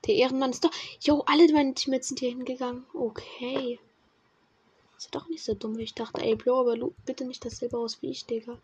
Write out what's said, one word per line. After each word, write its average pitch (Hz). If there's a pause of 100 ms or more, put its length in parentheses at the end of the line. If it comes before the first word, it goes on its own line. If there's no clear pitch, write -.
Der 214
Ehrenmann 262
ist -
doch. 330 (280)
Jo, 294
alle 302
meine 277
Teammates 262
sind 254
hier 247
hingegangen. 247 (100)
Okay. 247 (1160)
Ist -
ja -
doch -
nicht 330
so 220
dumm, 220
wie 226
ich -
dachte. -
Ey, 220
Bro, 254
aber 240
lu-, 247 (120)
bitte 262
nicht 254
dasselbe 240
aus 226
wie 269
ich, -
Digga. 233